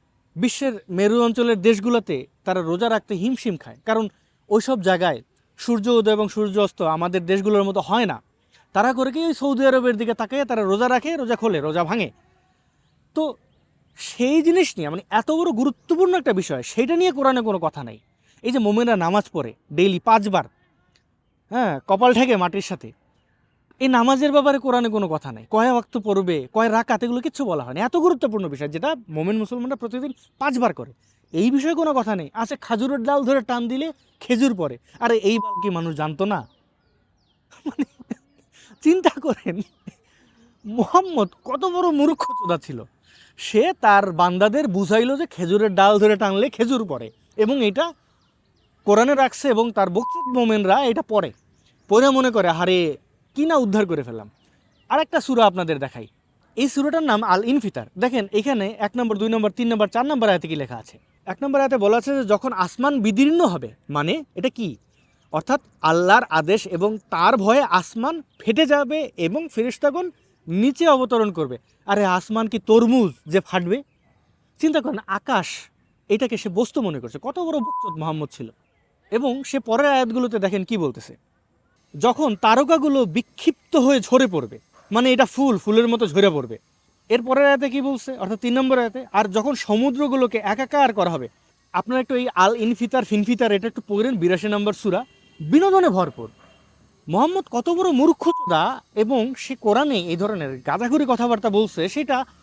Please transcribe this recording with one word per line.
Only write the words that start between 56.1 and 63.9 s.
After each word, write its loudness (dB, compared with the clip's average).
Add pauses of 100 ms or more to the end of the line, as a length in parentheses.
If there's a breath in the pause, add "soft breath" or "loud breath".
এই 0
সূরাটার -2
নাম 2
আল 2
ইনফিতার। -2 (120)
দেখেন -2
এখানে -2
এক -2
নম্বর, -2
দুই -2
নম্বর, 0
তিন -2
নম্বর, 2
চার -2
নম্বর 0
আয়াতে 0
কি -6
লেখা -8
আছে? -18 (260)
এক -10
নম্বর 0
আয়াতে 2
বলা 4
আছে -2
যে -2
যখন 0
আসমান -2
বিদীর্ণ 4
হবে, -4 (180)
মানে -2 (120)